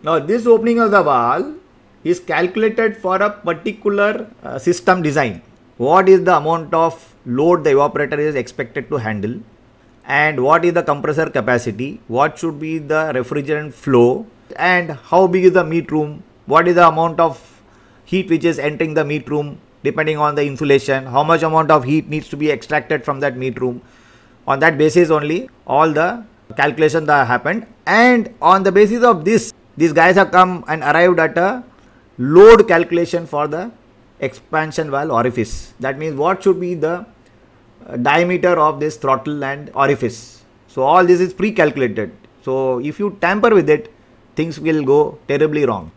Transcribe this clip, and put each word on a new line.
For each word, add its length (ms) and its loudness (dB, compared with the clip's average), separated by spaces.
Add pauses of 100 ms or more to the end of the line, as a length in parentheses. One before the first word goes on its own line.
Now 140 0
this 280 -2
opening 340 2
of 100 2
the 120 4
valve 520 0 (500)
is 160 -2
calculated 760 -2
for 200 -2
a 140 0
particular, 1000 -4 (140)
uh, 160 -10
system 440 0
design. 400 -2 (360)
What 300 2
is 160 6
the 120 4
amount 380 -2
of 400 -2 (100)
load 400 0
the 60 2
evaporator 480 0
is 160 -4
expected 560 -8
to 60 -4
handle, 440 -6 (640)
and 380 -2
what 220 2
is 100 0
the 80 0
compressor 480 -2
capacity, 760 -4
what 280 -2
should 220 -8
be 200 -8
the 360 -4
refrigerant 580 -6
flow, 540 2 (300)
and 340 0
how 380 0
big 160 0
is 80 6
the 100 2
meat 300 -4
room, 320 -4 (220)
what 200 2
is 80 2
the 140 6
amount 320 -2
of 420 -4 (420)
heat 240 -4
which 160 0
is 140 0
entering 360 -4
the 100 0
meat 260 -6
room 300 -6 (240)
depending 340 -2
on 160 0
the 100 0
insulation, 600 0
how 160 0
much 220 0
amount 260 0
of 140 4
heat 240 -2
needs 200 -8
to 80 -10
be 140 -2
extracted 540 -4
from 160 -6
that 160 -4
meat 240 -8
room. 200 -4 (680)
On 100 -2
that 180 2
basis 340 2
only 380 -2 (160)
all 280 2
the 320 -2 (320)
calculations 500 0
that 220 2
happened, 400 -4 (180)
and 560 2
on 220 4
the 80 2
basis 320 4
of 200 2
this, 300 0 (220)
these 160 2
guys 240 4
have 160 2
come 360 2
and 140 -4
arrived 360 2
at 200 0
a 260 -2 (540)
load 500 8
calculation 560 -2
for 220 -4
the 240 -8 (500)
expansion 680 -6
valve 200 -4
orifice. 680 -4
That 160 -6
means 200 -8
what 260 -2
should 180 0
be 140 -4
the, 320 -4 (800)
uh, 100 -12
diameter 600 0
of 220 0
this 160 -6
throttle 460 -4
and 320 -10
orifice. 680 -4 (240)
So 140 -6
all 240 4
this 140 4
is 120 -2
pre-calculated. 800 -2 (300)
So 380 -4
if 180 -8
you 220 -6
tamper 340 2
with 160 4
it, 220 0 (440)
things 240 -6
will 240 -2
go 420 2
terribly 380 0
wrong. 320 -4